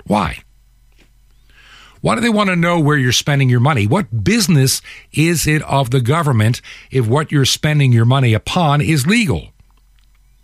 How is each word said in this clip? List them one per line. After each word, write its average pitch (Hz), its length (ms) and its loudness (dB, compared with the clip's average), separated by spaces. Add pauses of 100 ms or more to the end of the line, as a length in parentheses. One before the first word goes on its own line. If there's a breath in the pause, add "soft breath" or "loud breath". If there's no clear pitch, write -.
Why? 101 340 -4 (1600 loud breath)
Why 196 160 -2
do 226 60 -4
they 233 80 0
wanna 208 260 0
know 175 240 0
where 147 180 2
you're 127 140 0
spending 139 380 0
your 123 100 2
money? 120 260 2
What 117 380 -2
business 170 580 0 (300 loud breath)
is 165 340 0
it 156 180 0
of 135 280 -2
the 135 100 0
government 127 600 0 (280 loud breath)
if 127 160 -2
what 143 260 -2
you're 139 140 2
spending 147 460 0
your 113 140 4
money 127 280 2
upon 147 480 0
is 147 240 -2
legal? 180 440 -2 (960)